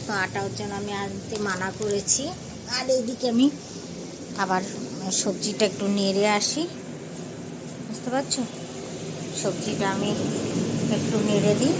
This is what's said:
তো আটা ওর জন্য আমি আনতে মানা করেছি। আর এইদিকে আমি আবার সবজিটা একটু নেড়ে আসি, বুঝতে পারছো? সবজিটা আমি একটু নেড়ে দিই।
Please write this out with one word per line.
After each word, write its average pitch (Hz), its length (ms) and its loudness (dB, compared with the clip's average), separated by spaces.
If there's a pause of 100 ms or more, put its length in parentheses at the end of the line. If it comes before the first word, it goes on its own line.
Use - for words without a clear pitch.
তো - 60 -6 (140)
আটা 190 220 -4
ওর 196 120 -4
জন্য 208 140 -4 (100)
আমি 202 100 -4 (100)
আনতে 196 340 -6 (120)
মানা 185 200 0 (120)
করেছি। 202 420 2 (540)
আর 262 80 -2 (120)
এইদিকে 247 380 0
আমি 247 120 8 (960)
আবার 185 200 2 (600)
সবজিটা 208 480 0
একটু - 140 -4 (140)
নেড়ে 196 260 4 (140)
আসি, 285 240 0 (1200)
বুঝতে - 280 -6
পারছো? 269 280 0 (1000)
সবজিটা 202 520 0
আমি 196 160 2 (880)
একটু - 200 2 (120)
নেড়ে 208 320 6
দিই। 285 200 6